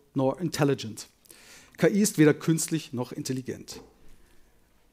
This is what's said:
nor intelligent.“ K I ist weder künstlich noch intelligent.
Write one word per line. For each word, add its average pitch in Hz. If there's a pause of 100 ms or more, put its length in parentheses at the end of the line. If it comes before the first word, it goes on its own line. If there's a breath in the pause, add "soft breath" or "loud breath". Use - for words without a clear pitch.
(140)
nor 135
intelligent.“ 139 (680 loud breath)
K 165
I 202
ist 214
weder 151
künstlich 160
noch 120
intelligent. - (1120)